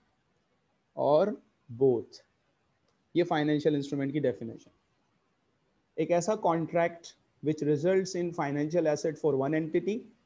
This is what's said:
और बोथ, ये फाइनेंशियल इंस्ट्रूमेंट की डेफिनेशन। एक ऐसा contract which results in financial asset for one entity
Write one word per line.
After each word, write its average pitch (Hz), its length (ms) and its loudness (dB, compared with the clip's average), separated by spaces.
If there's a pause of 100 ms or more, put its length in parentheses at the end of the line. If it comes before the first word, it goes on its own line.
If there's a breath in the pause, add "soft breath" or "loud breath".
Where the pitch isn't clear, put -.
(960)
और 151 440 2 (280)
बोथ, 123 540 0 (920)
ये 170 80 4
फाइनेंशियल 151 520 2
इंस्ट्रूमेंट 139 380 -4
की 151 60 -2
डेफिनेशन। 117 520 -4 (1300)
एक 160 140 -2
ऐसा 175 300 2
contract 170 680 -2 (320)
which 151 260 -2
results 185 520 0
in 175 120 -4
financial 151 540 -2
asset 147 340 -2
for 151 120 2 (100)
one 151 160 0
entity 170 360 -2 (300)